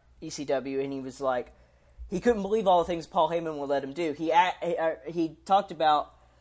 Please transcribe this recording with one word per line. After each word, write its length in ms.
E 100
C 140
W, 340
and 140
he 80
was 200
like, 320
he 100
couldn't 240
believe 240
all 140
the 60
things 200
Paul 240
Heyman 280
would 100
let 160
him 80
do. 200
He 200
a-, 280
he, 160
uh, 180
he 380
talked 260
about, 420